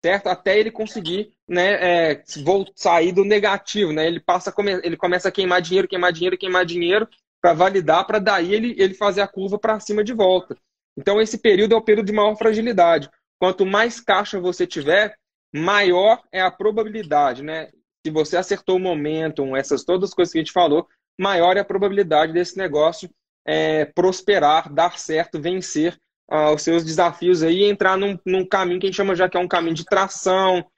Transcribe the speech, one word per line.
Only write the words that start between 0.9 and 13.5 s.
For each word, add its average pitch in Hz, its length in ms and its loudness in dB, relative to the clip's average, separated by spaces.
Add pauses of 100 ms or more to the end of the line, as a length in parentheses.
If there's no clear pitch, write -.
né, 175 200 0 (220)
é, 165 320 0 (220)
vol-, 196 320 0
sair 170 340 2
do 190 140 2
negativo, 202 680 0
né? 156 140 -2
Ele 165 140 -2
passa 180 300 -2
a - 20 -18
come-, 202 320 -2
ele 170 120 -4
começa 180 320 -2
a 180 40 -4
queimar 180 280 0
dinheiro, 185 280 0
queimar 180 240 0
dinheiro, 180 260 -4
queimar 185 260 0
dinheiro 175 440 -2 (340)
pra 175 100 6
validar, 180 540 2
pra 214 140 0
daí 190 340 0
ele, 220 240 -2
ele 190 160 2
fazer 202 280 0
a 196 40 0
curva 196 320 -6
pra 220 220 -2
cima 208 240 -2
de 233 80 -6
volta. 185 440 2 (400)
Então, 202 240 0
esse 220 180 -2
período 208 360 4
é - 20 4
o 220 60 0
período 214 240 2
de 208 60 -4
maior 214 240 2
fragilidade. 208 760 2 (300)
Quanto 185 260 2